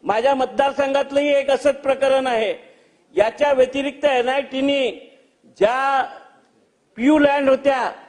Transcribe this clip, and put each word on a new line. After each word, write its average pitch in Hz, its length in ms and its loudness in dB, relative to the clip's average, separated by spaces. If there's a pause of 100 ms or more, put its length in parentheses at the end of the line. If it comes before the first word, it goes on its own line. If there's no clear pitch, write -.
माझ्या 233 320 0
मतदारसंघातलंही 277 1000 0
एक 277 160 0
असंच 277 240 2
प्रकरण 269 520 0
आहे. 220 260 -2 (600)
याच्या 294 380 0
व्यतिरिक्त 277 520 -2
एनआयटीने 269 840 0 (560)
ज्या 262 600 0 (880)
पीयू 277 220 2
लँड 285 320 2
होत्या 262 420 0 (180)